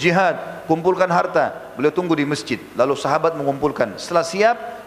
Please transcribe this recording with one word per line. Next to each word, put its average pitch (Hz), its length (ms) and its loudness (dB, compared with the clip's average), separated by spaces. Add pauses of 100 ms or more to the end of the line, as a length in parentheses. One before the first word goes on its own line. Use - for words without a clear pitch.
"Jihad, 170 640 0
kumpulkan 175 480 2
harta." 170 640 0
Beliau 147 160 0
tunggu 175 240 0
di 151 80 2
masjid. 139 320 -4 (160)
Lalu 131 240 2
sahabat 156 400 0
mengumpulkan. 139 640 -2
Setelah 170 240 0
siap, 220 320 2 (300)